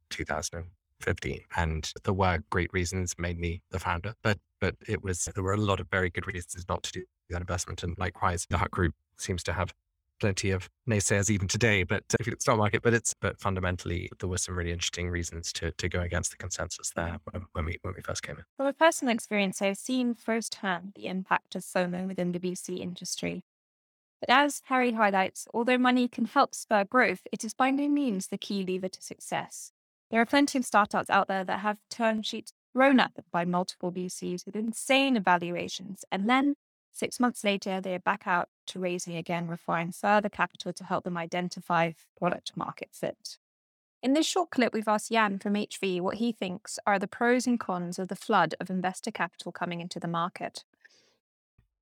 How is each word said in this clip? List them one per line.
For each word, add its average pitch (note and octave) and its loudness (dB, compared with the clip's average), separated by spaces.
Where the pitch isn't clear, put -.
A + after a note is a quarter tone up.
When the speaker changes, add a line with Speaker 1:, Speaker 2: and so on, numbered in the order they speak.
Speaker 1:
two - -6
thousand D#2 -4
and E2+ -10
fifteen. - -4
And D#2+ -2
there G#2 2
were F#2 2
great F2 0
reasons, F2+ -2
made E2+ -4
me E2+ -4
the G2 -4
founder, F#2 -2
but, G#2 2
but F2+ 0
it G#2 -2
was, F#2 -4
there F#2+ -2
were F#2+ 2
a G#2 2
lot G2+ 2
of F#2+ -8
very F#2+ 2
good F#2 -6
reasons F2 -8
not F#2 -2
to - -6
do F#3 -8
that F2 -4
investment. F2+ -6
And F2 -4
likewise, F#2 -2
Dark - 0
Group E2 0
seems - -4
to E2+ -2
have F2+ -2
plenty G2 0
of F#2+ -2
naysayers G2+ 4
even G2 2
today, G#2 4
but, - -2
uh, - 6
if A2+ -8
you A#2 -2
look - -8
at - -10
the - -8
stock A#2+ 4
market, G#2+ 2
but A#2 4
it's, - 0
but F#2+ -4
fundamentally, F#2 -2
there F#2+ -6
were F2+ -2
some F2+ -4
really E2+ -2
interesting F2 -4
reasons E2+ -6
to, E2 -4
to F2+ -2
go F2+ -2
against E2+ -2
the - -18
consensus - -8
there E2+ -4
when, F2+ -8
when D#2+ -2
we, D#2+ -6
when - -8
we - -12
first - -8
came D2+ -10
in. - -18
Speaker 2:
From C4+ -2
a C#4 0
personal D4+ 4
experience, G3+ -2
I've G3 0
seen B3 0
firsthand G3 -4
the G#3 -10
impact F#3 -2
of F#3 -6
fomo F3+ 0
within F#3 -2
the F3 -4
V F3+ -2
C F3+ -8
industry. F3+ -6
But - -2
as C#4 4
Harry B3 2
highlights, G3+ 2
although B3 4
money B3 4
can A#3+ -2
help C4+ 2
spur G3+ 2
growth, G3+ 2
it G#3 -6
is A3 -8
by C4 2
no C#4+ 2
means C4+ 2
the G3+ -6
key G3+ -4
lever F#3 -2
to - -14
success. - -8
There A3+ 4
are A#3 4
plenty C#4+ 4
of B3 -2
startups G#3 2
out - 4
there F#3+ -2
that F#3+ -2
have G#3 -2
term A3 0
sheets - -8
thrown C4 8
at - 2
them - -14
by E3+ 0
multiple F3+ 0
V F3+ -4
Cs F3+ -6
with G3 -10
insane B3+ 2
evaluations, F3+ 0
and F#3+ 0
then C4+ 4
six - -4
months A#3+ 2
later, G3 0
they F#3 -4
are F3+ -4
back G3 -2
out F3 2
to - -8
raising F3+ -2
again, E3+ -2
requiring E3+ -2
further G#3 2
capital - -4
to F#3 -16
help F3+ -2
them F3 -4
identify E3+ 0
product - -2
market - -6
fit. - -8
In B3+ 2
this D#4 4
short F4 0
clip, - 2
we've A3 -2
asked G#3+ 0
Jan G#3+ 4
from G3+ 0
H - -4
V F#3 0
what F#3+ 0
he A#3 0
thinks - -8
are G3+ 4
the G3 -2
pros A#3+ 2
and A#3+ 4
cons F3 -4
of F#3 -4
the F#3+ -8
flood F3+ 4
of F#3 -6
investor F#3 -2
capital - -6
coming F3 -6
into F3 -10
the E3+ -4
market. E3+ -4